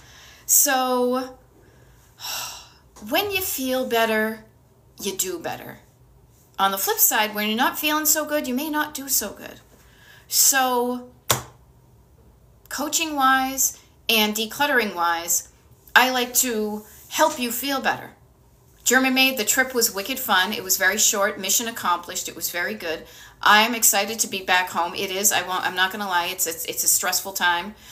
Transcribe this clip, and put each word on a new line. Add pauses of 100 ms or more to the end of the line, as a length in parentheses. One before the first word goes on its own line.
(460)
So (800)
<sighs>
when
you
feel
better, (560)
you
do
better. (800)
On
the
flip
side,
when
you're
not
feeling
so
good,
you
may
not
do
so
good. (680)
So (1600)
coaching-wise (280)
and
decluttering-wise, (460)
I
like
to (260)
help
you
feel
better. (720)
German
Maid,
the
trip
was
wicked
fun.
It
was
very
short.
Mission
accomplished.
It
was
very
good. (360)
I
am
excited
to
be
back
home.
It
is.
I
won't,
I'm
not
gonna
lie.
It's,
it's,
it's
a
stressful
time (160)